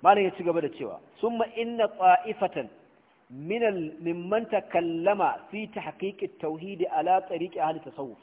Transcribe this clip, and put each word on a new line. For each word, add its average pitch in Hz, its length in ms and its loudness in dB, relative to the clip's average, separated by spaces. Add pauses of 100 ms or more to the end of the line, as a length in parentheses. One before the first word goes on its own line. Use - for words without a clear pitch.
Malam 202 220 8
ya 185 80 2
ci - 120 -10
gaba 170 180 2
da 147 80 0
cewa, 104 300 -10 (200)
"Summa 233 240 0 (140)
inna 233 320 0
ta'ifatan 202 800 4 (640)
min 165 320 -4
al-, 180 360 0
mimman 175 480 -2
takallama 170 1040 0
fi 214 160 -8
tahqiq 196 560 -8
at-tauhid 170 680 -6
ala 180 360 4
tariqi 170 320 -6
ahli 160 240 -2
tasawuf." 131 400 -10